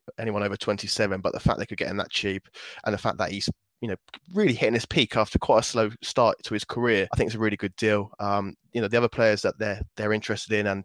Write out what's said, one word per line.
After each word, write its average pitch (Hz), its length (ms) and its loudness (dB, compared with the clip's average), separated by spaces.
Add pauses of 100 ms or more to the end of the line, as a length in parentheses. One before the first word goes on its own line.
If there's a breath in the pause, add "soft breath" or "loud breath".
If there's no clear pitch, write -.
(180)
anyone 107 240 -2
over 101 140 -2
twenty-seven, 101 640 -2
but 95 140 0
the - 60 -6
fact - 180 2
they - 80 -4
could 110 100 -10
get - 140 -4
him 98 80 -4
that 90 100 -4
cheap 98 400 -4 (380 loud breath)
and 104 80 0
the 98 40 -4
fact - 200 -2
that 95 120 0
he's 98 200 -4 (300)
you 117 80 -6
know, 95 80 -4 (360)
really 190 220 2
hitting 113 200 2
his 117 120 0
peak - 300 0
after 110 220 2
quite 113 220 4
a - 20 -4
slow 110 280 0 (120)
start 117 420 4
to - 100 -6
his 104 100 -2
career, 113 480 2
I - 40 -4
think 117 120 2
it's 110 80 -6
a 107 40 -4
really 107 160 2
good 95 200 -6
deal. 104 420 0
Um, 101 360 -2 (180)
you 117 80 -2
know, 104 80 0
the 113 80 2
other 120 140 4
players 110 320 4
that - 160 0
they're, 104 240 -4 (140)
they're 107 180 -2
interested 107 440 -2
in 104 80 2
and 98 180 -2